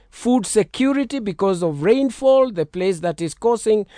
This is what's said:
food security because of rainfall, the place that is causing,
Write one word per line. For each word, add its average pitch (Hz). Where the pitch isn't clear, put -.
food 240
security 269
because 196
of 147
rainfall, 262
the 170
place 180
that 170
is 165
causing, 214